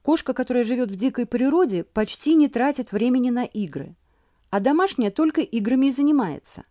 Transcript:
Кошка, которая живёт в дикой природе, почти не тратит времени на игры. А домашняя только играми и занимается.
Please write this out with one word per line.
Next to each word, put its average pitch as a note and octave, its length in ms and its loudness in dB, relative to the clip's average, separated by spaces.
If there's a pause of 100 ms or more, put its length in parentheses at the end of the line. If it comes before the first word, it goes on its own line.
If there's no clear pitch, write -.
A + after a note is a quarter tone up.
Кошка, D4 320 0
которая B3 300 0
живёт A#3+ 260 -2
в G3 60 -8
дикой B3 300 -2
природе, B3+ 580 0
почти A3 520 0
не D4+ 140 6
тратит B3+ 420 -2
времени B3 380 0
на A#3+ 160 -2
игры. D#3+ 500 -8 (540)
А G3+ 100 -2
домашняя C#4 500 2
только D#4 320 0
играми C4 460 0
и C#4 40 2
занимается. C4 800 -2